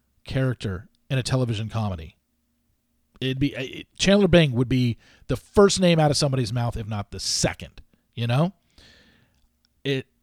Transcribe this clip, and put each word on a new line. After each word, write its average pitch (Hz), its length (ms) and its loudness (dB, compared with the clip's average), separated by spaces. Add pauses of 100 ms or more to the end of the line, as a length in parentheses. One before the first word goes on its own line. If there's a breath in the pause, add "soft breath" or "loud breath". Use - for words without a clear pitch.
(240)
character 117 640 -4 (220)
in 135 80 0
a 123 60 -2
television 117 440 -2
comedy? 98 480 -6 (1040)
It'd 131 200 -4
be, 139 140 0
it, - 340 -12 (100)
Chandler 196 300 4
Bing 160 240 6
would 120 160 0
be 123 300 0 (280 soft breath)
the 131 100 -4
first - 440 4
name 175 180 4
out 151 140 2
of 143 40 0
somebody's 127 360 -2
mouth, 120 240 -4
if 113 100 -8
not 104 240 -8
the 98 80 -12
second, - 640 -6 (320)
you 117 140 -6
know? 147 240 0 (1300 soft breath)
It, 135 240 -4 (160)